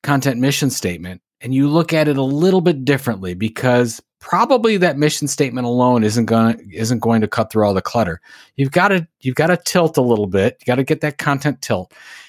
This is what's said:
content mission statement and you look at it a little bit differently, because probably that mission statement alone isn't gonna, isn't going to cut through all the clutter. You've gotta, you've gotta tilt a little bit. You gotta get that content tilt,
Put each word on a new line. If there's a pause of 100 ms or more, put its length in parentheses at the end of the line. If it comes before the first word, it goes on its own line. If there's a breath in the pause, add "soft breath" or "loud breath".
content
mission
statement (200)
and
you
look
at
it
a
little
bit
differently,
because (180)
probably
that
mission
statement
alone
isn't
gonna, (140)
isn't
going
to
cut
through
all
the
clutter. (340 loud breath)
You've
gotta, (140)
you've
gotta
tilt
a
little
bit.
You
gotta
get
that
content
tilt, (360 loud breath)